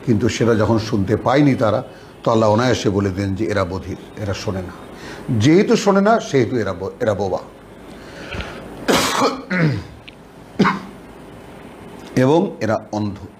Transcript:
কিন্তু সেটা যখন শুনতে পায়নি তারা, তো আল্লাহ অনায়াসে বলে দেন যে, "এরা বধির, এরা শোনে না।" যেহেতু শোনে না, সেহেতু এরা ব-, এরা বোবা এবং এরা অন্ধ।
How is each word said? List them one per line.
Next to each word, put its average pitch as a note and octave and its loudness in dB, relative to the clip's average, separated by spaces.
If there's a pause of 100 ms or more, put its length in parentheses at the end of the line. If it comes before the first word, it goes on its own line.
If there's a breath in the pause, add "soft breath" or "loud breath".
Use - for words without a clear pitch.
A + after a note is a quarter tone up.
কিন্তু A2+ 2
সেটা A2+ 2
যখন G#2+ 2
শুনতে G#2+ 0
পায়নি C3 4
তারা, A2+ 2 (420 loud breath)
তো B2+ 2
আল্লাহ A2 4
অনায়াসে A2+ 2
বলে G2 2
দেন G2 -2
যে, G2+ -2
"এরা G2+ 0
বধির, F#2 -8 (260)
এরা G2+ -4
শোনে F#2+ -6
না।" - -12 (560 loud breath)
যেহেতু F3+ 6
শোনে G3 4
না, G3+ 4
সেহেতু C3 0
এরা G2 -2
ব-, F#2 -6 (100)
এরা A2 2
বোবা F#2 -2 (4000 loud breath)
এবং D3 4 (100)
এরা G#2+ 0
অন্ধ। G#2 -4 (240)